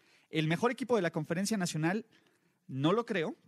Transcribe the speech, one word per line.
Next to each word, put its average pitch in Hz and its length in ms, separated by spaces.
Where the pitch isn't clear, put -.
El 156 180
mejor 170 260
equipo 247 240
de 208 40
la 165 100
Conferencia 175 460
Nacional, 175 480
no 139 260
lo 226 140
creo, 190 280